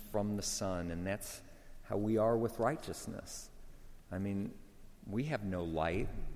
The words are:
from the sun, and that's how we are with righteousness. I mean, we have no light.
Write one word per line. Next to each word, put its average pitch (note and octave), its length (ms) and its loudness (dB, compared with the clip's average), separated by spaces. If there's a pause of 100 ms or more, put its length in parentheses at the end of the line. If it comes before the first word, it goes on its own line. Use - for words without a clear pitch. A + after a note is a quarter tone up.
(120)
from G#2 260 2
the G2+ 60 -2
sun, F2+ 480 0
and F2 140 -2
that's - 360 -2 (480)
how G2+ 80 0
we G#2+ 200 4
are A2+ 200 8
with A2+ 220 0
righteousness. - 920 -2 (600)
I F#2 80 -2
mean, G2 360 0 (560)
we A2+ 160 2
have D3 180 0
no F2+ 220 2
light. E2 420 4 (280)